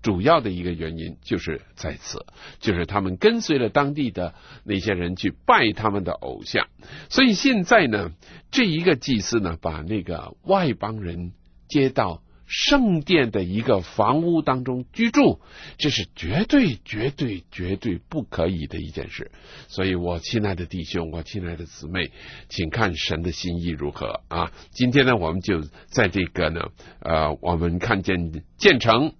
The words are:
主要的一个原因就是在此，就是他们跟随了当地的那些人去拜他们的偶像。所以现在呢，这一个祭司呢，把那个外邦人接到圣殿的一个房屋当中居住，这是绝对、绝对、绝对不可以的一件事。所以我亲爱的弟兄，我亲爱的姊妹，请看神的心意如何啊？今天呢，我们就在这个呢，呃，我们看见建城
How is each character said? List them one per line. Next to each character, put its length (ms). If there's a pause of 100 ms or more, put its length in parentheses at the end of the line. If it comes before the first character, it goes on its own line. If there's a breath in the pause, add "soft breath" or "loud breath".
主 200
要 200
的 100
一 120
个 80
原 260
因 240
就 160
是 240 (140)
在 200
此， 300 (340 loud breath)
就 140
是 120
他 140
们 160
跟 240
随 180
了 120
当 240
地 180
的 240 (300 loud breath)
那 140
些 140
人 220
去 180 (120)
拜 260
他 180
们 140
的 80
偶 320
像。 240 (420 loud breath)
所 140
以 100
现 300
在 240
呢， 240 (400 loud breath)
这 140
一 160
个 160
祭 240
司 180
呢， 220
把 200
那 220
个 400
外 300
邦 280
人 300 (380)
接 200
到 320 (240 soft breath)
圣 560
殿 280
的 140
一 180
个 200
房 420
屋 180
当 220
中 280
居 200
住， 280 (380 loud breath)
这 120
是 260
绝 300
对、 380
绝 280
对、 400
绝 240
对 240 (100)
不 140
可 240
以 180
的 140
一 100
件 220
事。 180 (380 loud breath)
所 180
以 80
我 240
亲 260
爱 120
的 100
弟 180
兄， 280
我 100
亲 240
爱 100
的 100
姊 220
妹， 240 (360 loud breath)
请 240
看 240
神 260
的 100
心 280
意 80
如 240
何 380
啊？ 220 (200 loud breath)
今 200
天 140
呢， 100
我 160
们 100
就 200 (240 loud breath)
在 220
这 160
个 260
呢， 220 (300 loud breath)
呃， 380
我 160
们 220
看 240
见 420 (140)
建 220
城 400